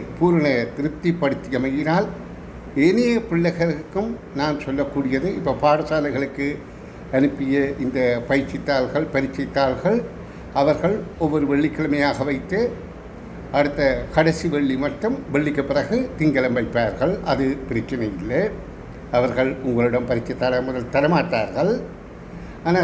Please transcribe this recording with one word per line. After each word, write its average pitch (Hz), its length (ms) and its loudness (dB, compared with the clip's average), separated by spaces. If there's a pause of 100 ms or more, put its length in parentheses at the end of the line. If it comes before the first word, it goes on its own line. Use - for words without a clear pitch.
(120)
பூரண 170 360 4 (240)
திருப்திப்படுத்தியமையினால், 151 1400 0 (680)
ஏனைய 226 460 4
பிள்ளைகளுக்கும் 170 880 0 (240)
நான் 147 240 0
சொல்லக்கூடியது, 135 720 -2
இப்ப - 240 -2
பாடசாலைகளுக்கு 143 920 0 (640)
அனுப்பிய 139 500 2 (160)
இந்த 127 220 -2 (240)
பயிற்சித்தாள்கள், 139 840 0
பரீட்சைத்தாள்கள் 139 920 0 (540)
அவர்கள் 147 440 4 (200)
ஒவ்வொரு 151 300 2
வெள்ளிக்கிழமையாக 143 800 2
வைத்து, 143 340 -2 (920)
அடுத்த 143 360 2 (220)
கடைசி 160 400 4
வெள்ளி 143 280 2
மட்டும், 147 400 -2 (120)
வெள்ளிக்கு 143 360 2
பிறகு 147 340 0 (160)
திங்களம் 127 440 2
வைப்பார்கள். 117 640 0
அது 135 240 2 (160)
பிரச்சனை 117 480 -2
இல்லை. 95 320 0 (680)
அவர்கள் 127 400 2 (100)
உங்களிடம் 120 480 2
பரீட்சைத்தாளை 127 520 0
முதல் 127 320 -4
தரமாட்டார்கள். 139 800 2 (880)
ஆனா 175 220 2